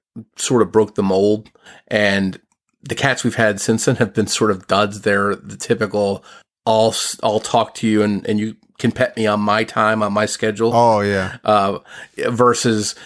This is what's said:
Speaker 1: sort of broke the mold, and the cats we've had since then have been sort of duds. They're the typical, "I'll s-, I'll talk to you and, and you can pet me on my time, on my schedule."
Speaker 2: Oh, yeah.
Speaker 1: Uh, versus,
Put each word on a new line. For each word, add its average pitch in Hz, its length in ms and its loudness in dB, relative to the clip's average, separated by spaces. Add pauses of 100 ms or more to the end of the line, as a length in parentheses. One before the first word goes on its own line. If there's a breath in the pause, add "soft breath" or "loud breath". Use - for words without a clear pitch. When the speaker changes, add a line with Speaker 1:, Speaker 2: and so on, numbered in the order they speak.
(380)
Speaker 1:
sort 120 240 2
of 95 100 0
broke 107 240 2
the 101 80 0
mold, 101 460 2 (380 loud breath)
and 98 540 0 (420)
the - 120 -8
cats 131 280 -2
we've 117 120 -2
had 107 260 0
since 113 240 -2
then 131 120 2
have 113 160 -2
been 104 140 0
sort 107 240 0
of 92 160 -8
duds. 101 340 0
They're 101 340 0
the - 220 -14
typical, 101 680 -2 (400 loud breath)
"I'll 110 240 4
s-, - 340 -6
I'll 107 160 0
talk - 360 0
to 113 120 -4
you 107 160 4
and, 101 240 -2
and 107 120 0
you 110 180 -6 (220)
can 117 120 0
pet - 260 -4
me 110 80 -2
on 104 140 0
my 104 240 0
time, 110 400 0
on 101 100 -2
my 107 120 0
schedule." 110 480 -2
Speaker 2:
Oh, 117 280 4
yeah. 98 420 -2
Speaker 1:
Uh, 101 360 0 (500 loud breath)
versus, 117 640 2 (120 loud breath)